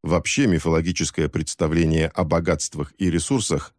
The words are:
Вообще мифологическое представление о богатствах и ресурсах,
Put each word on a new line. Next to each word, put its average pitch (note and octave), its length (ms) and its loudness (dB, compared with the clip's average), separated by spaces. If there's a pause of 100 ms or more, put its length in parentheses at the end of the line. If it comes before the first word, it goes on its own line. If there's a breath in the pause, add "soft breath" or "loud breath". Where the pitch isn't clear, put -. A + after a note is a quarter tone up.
Вообще F2 440 0
мифологическое E2 800 0
представление D#2+ 800 0
о - 160 -2
богатствах D#2+ 720 -2
и F#2+ 140 0
ресурсах, E2 680 -2